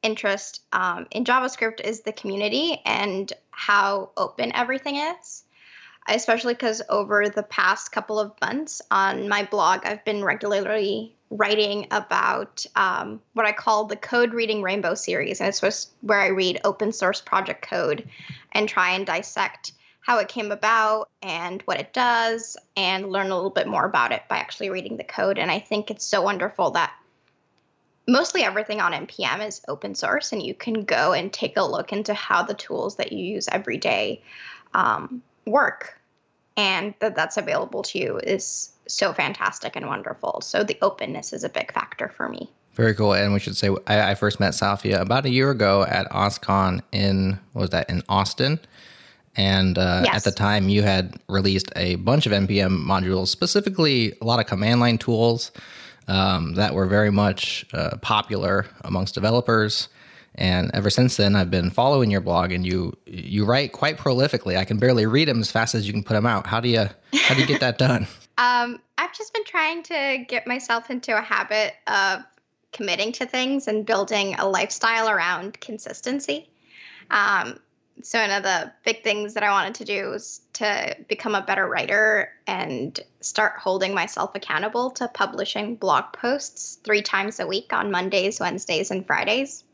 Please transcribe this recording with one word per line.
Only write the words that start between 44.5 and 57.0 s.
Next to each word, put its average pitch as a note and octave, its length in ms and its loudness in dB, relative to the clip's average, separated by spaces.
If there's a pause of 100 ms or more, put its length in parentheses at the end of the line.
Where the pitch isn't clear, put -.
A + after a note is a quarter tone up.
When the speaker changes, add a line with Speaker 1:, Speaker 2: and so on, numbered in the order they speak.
Speaker 2:
Safia G2+ 460 0
about B2 240 2
a C3 60 0
year C3 200 4
ago G2+ 380 4
at F#2 220 0
OSCON G2 720 2 (100)
in, G2 460 2 (160)
what - 80 -2
was - 80 0
that, - 180 0
in E2+ 220 -2
Austin. B2 500 2 (760)
And, F#2+ 420 4
uh, F#2 260 4
Speaker 1:
Yes. - 120 2
Speaker 2:
at - 80 -2
the G2 120 2
time, G2+ 320 2
you G#2 140 4
had F#2 360 2 (120)
released G2 460 2
a F2+ 200 0
bunch A#2+ 300 2
of G#2+ 60 2
N G2 140 4
P G2+ 140 4
M F#2 260 2
modules, F#2 420 2
specifically E3+ 920 2
a A2 60 -4
lot A#2 120 4
of A2 60 2
command A2 360 2
line A#2 180 4
tools, A#2 520 2 (560)
um, F#2 480 2
that F#2+ 200 2
were F#2+ 100 2
very G#2 260 4